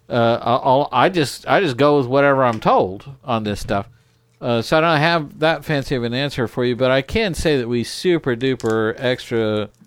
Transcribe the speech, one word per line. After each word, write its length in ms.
uh, 320
I'll, 500
I 180
just, 380
I 120
just 180
go 200
with 100
whatever 380
I'm 160
told 440
on 200
this 160
stuff. 280
Uh, 220
so 160
I 40
don't 180
have 400
that 260
fancy 300
of 80
an 100
answer 340
for 160
you, 140
but 120
I 120
can 320
say 240
that 100
we 160
super 520
duper 640
extra, 720